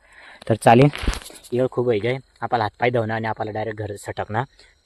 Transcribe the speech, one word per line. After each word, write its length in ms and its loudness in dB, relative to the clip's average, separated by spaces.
तर 60 2
चालेल, 340 6
येळ 180 0
खूप 200 -2
आहे 80 2
काय, 180 -2
आपला 240 -2
हातपाय 260 0
धुवणं 240 -2
आणि 120 -4
आपल्याला 240 -6
डायरेक्ट 280 -6
घर 180 -8
सटकणार. 480 -6